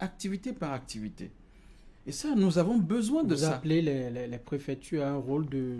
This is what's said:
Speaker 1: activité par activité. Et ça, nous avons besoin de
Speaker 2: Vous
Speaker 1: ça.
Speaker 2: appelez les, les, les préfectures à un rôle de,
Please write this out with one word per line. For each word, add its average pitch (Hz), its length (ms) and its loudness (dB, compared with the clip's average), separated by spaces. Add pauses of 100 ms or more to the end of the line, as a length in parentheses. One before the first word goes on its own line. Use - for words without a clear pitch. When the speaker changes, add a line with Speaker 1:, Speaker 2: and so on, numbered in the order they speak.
Speaker 1:
activité 190 520 -6
par 160 200 -6
activité. 107 580 -8 (760)
Et 143 60 -6
ça, 294 220 -2
nous 185 240 6
avons 208 200 4
besoin 226 460 2
de 180 100 2
Speaker 2:
Vous 139 80 2
Speaker 1:
ça. 156 140 4
Speaker 2:
appelez 160 260 2
les, 135 280 0
les, 123 180 -6
les 120 100 -6
préfectures 143 680 -4
à 139 40 0
un 143 80 0
rôle 139 320 0
de, 131 320 -2